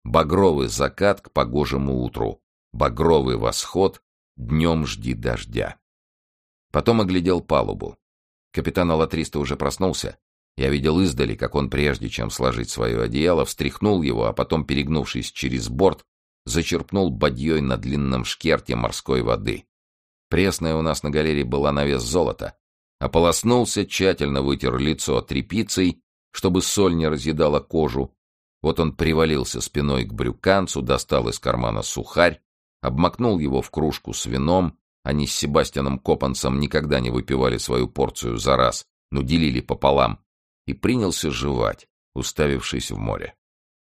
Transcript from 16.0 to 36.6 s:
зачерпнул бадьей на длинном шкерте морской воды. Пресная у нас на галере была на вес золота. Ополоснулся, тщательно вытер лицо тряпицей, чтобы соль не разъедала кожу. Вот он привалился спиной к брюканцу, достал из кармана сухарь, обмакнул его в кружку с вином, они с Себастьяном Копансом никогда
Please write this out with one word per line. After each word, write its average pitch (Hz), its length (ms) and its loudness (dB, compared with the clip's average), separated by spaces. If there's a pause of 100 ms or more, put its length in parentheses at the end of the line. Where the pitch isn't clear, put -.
зачерпнул 85 640 -2
бадьей 71 500 0
на 64 160 0
длинном 64 480 -2
шкерте 73 500 -2
морской 58 460 -2
воды. 55 440 -2 (640)
Пресная 82 460 0
у 80 60 0
нас 80 220 -2
на 73 80 -2
галере 76 320 2
была 69 280 0
на 71 140 0
вес 69 160 0
золота. 62 540 -2 (440)
Ополоснулся, 104 840 2
тщательно 71 560 0
вытер 65 360 0
лицо 69 440 0
тряпицей, 90 800 -2 (300)
чтобы 92 320 2
соль 92 320 2
не 80 120 2
разъедала 76 520 2
кожу. 67 560 -2 (480)
Вот 78 160 0
он 80 160 0
привалился 78 640 0
спиной 69 440 -2
к 50 80 -10
брюканцу, 78 680 0
достал 62 480 0
из - 80 -6
кармана 58 460 -2
сухарь, - 580 0 (400)
обмакнул 87 560 0
его 67 240 0
в - 80 -6
кружку 76 440 -4
с - 120 -8
вином, 78 540 0 (240)
они 71 220 0
с - 80 -4
Себастьяном 69 640 0
Копансом 67 600 0
никогда 73 400 0